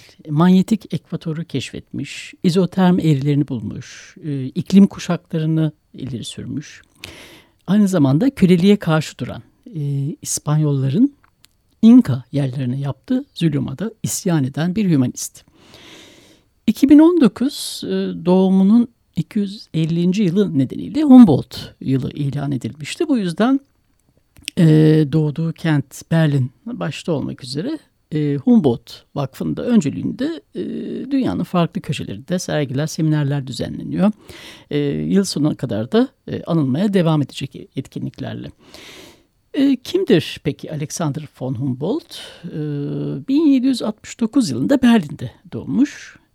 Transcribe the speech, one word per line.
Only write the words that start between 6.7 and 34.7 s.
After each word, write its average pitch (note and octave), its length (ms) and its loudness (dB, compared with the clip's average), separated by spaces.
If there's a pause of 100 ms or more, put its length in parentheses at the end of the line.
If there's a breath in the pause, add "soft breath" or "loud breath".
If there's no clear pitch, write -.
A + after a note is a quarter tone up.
Aynı G3+ 220 2
zamanda E3 420 2
köleliğe F#3 460 4
karşı D#3 420 -2
duran, A#2 240 -10 (340)
e, D3+ 40 -6 (420)
İspanyolların D3+ 960 0 (640)
İnka A3 500 6
yerlerine C3 480 -4
yaptığı B3+ 440 -4 (100)
zulüma C3+ 440 -2
da G#3+ 120 -6 (120)
isyan D#3+ 420 -2
eden E3 320 -4
bir G3+ 140 0
hümanist. - 540 -2 (1200 loud breath)
İki C4+ 220 2
bin D4 100 8
on E4 220 6
dokuz, - 640 -2
e, F3+ 40 -8 (360)
doğumunun F#3+ 640 4 (280)
iki - 220 -4
yüz G3+ 360 -8
ellinci E3+ 480 0
yılı F3 360 0
nedeniyle C3+ 440 -4
Humboldt B3 800 8
yılı C3 300 -2
ilan C#3+ 420 -6
edilmişti. D3+ 560 -6
Bu C4 100 0
yüzden, G#3 420 0 (1000)
e, F3 60 6 (480)
doğduğu D#3+ 400 -2
kent - 580 -4
Berlin C#3+ 400 0 (160)
başta F3 460 -8
olmak C3 320 -6
üzere, E3+ 340 -8 (360)
e, D3 220 -2
Humboldt D3 680 0 (100)
Vakfı'nda D3 500 -6
öncülüğünde, A#3 760 -2 (140)
e, F3+ 60 -8 (500)
dünyanın G3 340 -2
farklı E3+ 360 -2
köşelerinde C#3 580 -8
sergiler, D3 480 -4
seminerler D3 600 -2
düzenleniyor. - 640 -4 (580 loud breath)